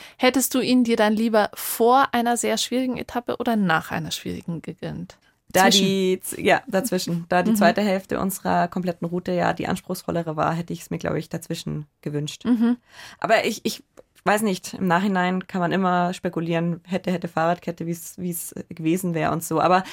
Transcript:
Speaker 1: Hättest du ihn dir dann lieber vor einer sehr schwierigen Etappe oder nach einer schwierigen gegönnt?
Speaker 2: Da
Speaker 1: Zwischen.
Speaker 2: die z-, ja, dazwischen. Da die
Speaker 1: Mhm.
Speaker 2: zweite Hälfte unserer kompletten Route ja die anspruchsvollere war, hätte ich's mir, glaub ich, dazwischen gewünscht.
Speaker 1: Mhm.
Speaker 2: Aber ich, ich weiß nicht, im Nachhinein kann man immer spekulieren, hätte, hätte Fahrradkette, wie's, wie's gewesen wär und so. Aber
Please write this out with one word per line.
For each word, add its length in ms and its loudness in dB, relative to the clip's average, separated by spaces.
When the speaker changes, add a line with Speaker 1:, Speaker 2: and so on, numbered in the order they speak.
Speaker 1:
Hättest 360 2
du 60 2
ihn 240 4
dir 140 2
dann 160 4
lieber 400 2
vor 580 4
einer 260 0
sehr 200 0
schwierigen 400 -2
Etappe 400 -6
oder 180 0
nach 360 2
einer 200 -6
schwierigen 500 -8
gegönnt? 560 -12
Speaker 2:
Da 120 6
Speaker 1:
Zwischen. 220 6
Speaker 2:
die 360 2
z-, 180 -10
ja, 280 4
dazwischen. 640 -2
Da 120 4
die 100 2
Speaker 1:
Mhm. 40 4
Speaker 2:
zweite 260 4
Hälfte 380 -2
unserer 480 0
kompletten 400 -6
Route 240 -4
ja 220 2
die 140 -6
anspruchsvollere 680 -4
war, 180 2
hätte 200 -6
ich's 160 -12
mir, 80 -4
glaub 180 -4
ich, 140 -6
dazwischen 560 -8
gewünscht. 420 -8
Speaker 1:
Mhm. 320 2
Speaker 2:
Aber 260 2
ich, 180 -2
ich 200 -6
weiß 160 4
nicht, 320 -2
im 140 -4
Nachhinein 600 2
kann 140 -4
man 100 0
immer 420 2
spekulieren, 680 -2
hätte, 280 -4
hätte 180 -4
Fahrradkette, 580 -2
wie's, 300 -8
wie's 360 -8
gewesen 440 0
wär 180 0
und 140 -2
so. 160 0
Aber 320 4